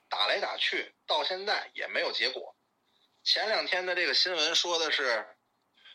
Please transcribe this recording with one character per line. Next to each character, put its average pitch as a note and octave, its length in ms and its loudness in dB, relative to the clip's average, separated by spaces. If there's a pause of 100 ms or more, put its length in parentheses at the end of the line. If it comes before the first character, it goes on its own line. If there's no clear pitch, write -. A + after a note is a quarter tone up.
打 G2+ 160 0
来 E3 140 2
打 - 180 -4
去， - 380 -2 (100)
到 G3+ 180 0
现 F#3+ 220 -4
在 G3+ 300 -2
也 - 120 -6
没 - 120 -4
有 - 120 0
结 A#2+ 180 0
果。 - 260 -10 (680)
前 F3+ 240 2
两 F3 200 0
天 F#3 180 0
的 F3+ 80 0
这 F3 140 2
个 C3+ 80 2
新 F3+ 160 4
闻 D3+ 240 2
说 F3 240 2
的 D3+ 120 0
是， A#2+ 360 0 (680)